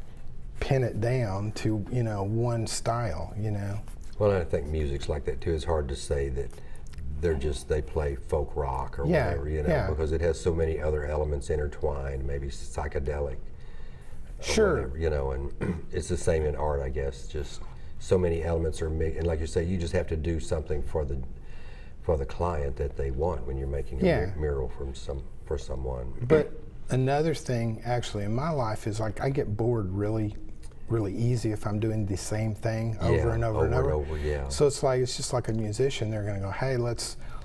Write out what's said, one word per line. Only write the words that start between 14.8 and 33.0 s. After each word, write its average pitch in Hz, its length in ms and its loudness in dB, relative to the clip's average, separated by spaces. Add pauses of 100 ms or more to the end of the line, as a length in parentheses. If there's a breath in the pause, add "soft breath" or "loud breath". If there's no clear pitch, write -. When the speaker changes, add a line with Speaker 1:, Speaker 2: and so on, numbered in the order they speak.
Speaker 2:
you 80 100 2
know, 69 220 0
and 69 560 -2
<clears throat> - 40 -6
it's - 160 -2
the 87 100 0
same 80 280 2
in 73 100 2
art, 73 260 0
I 67 80 -2
guess, 69 380 -4
just - 340 -6 (360 loud breath)
so - 220 4
many 85 240 2
elements 82 380 2
are 80 100 0
mi-, 80 260 0
and 82 80 0
like 82 140 2
you 78 80 0
say, 87 160 2
you 90 160 2
just 82 140 -2
have 85 140 2
to 82 100 0
do 80 220 0
something 78 440 0
for 78 220 0
the, 67 120 -2 (840 loud breath)
for 82 140 2
the - 80 0
client 76 500 -2
that 69 220 -4
they 69 140 0
want 71 360 0
when 69 100 -2
you're 67 100 -4
making 67 340 -2
a 190 40 4
Speaker 1:
Yeah. 143 200 4 (100)
Speaker 2:
mu-, 78 60 -2
mural 69 280 0
from 67 240 -4
some, 67 300 -6 (220)
for 76 120 -2
someone. 65 560 -4 (140)
Speaker 1:
But 147 240 6 (380)
another 139 440 4
thing, 117 520 -2
actually, 120 400 -2
in 107 100 0
my 143 140 0
life 120 380 0
is, 110 120 -2
like, 110 220 -2
I 135 80 2
get 131 260 0
bored 113 360 2
really, 104 440 0 (540)
really 104 260 2
easy 113 380 2
if 104 120 -2
I'm 104 140 0
doing 107 260 2
the 98 120 0
same 110 360 0
thing 113 460 -2
over 117 160 4